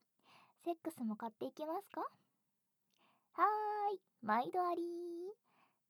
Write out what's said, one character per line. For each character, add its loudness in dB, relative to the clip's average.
セ 0
ッ 0
ク -2
ス -6
も 0
買 -6
っ -8
て -6
い -4
き -6
ま 0
す -16
か？ -6
は 0
ー -2
い、 -10
毎 2
度 2
あ 2
り。 -6